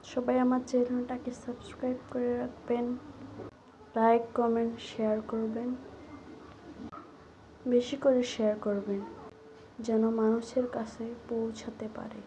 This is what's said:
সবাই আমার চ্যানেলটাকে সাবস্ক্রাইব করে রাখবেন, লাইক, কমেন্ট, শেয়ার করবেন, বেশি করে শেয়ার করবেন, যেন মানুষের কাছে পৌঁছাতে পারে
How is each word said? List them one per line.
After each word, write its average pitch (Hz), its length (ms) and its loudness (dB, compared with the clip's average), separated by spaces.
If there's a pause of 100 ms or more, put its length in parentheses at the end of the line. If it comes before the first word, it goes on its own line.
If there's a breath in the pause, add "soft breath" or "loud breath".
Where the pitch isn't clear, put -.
সবাই 247 340 0
আমার 254 280 4
চ্যানেলটাকে 247 640 0 (140)
সাবস্ক্রাইব 254 540 -6 (120)
করে 247 280 0
রাখবেন, 240 460 -2 (1080)
লাইক, 226 280 6 (120)
কমেন্ট, 233 460 2
শেয়ার 214 420 0
করবেন, 226 460 -2 (2000)
বেশি 247 300 4
করে 269 260 6
শেয়ার 214 360 2
করবেন, 202 440 0 (800)
যেন 220 300 4
মানুষের 226 560 4
কাছে 226 380 -6 (220)
পৌঁছাতে 226 680 -4
পারে 220 320 -10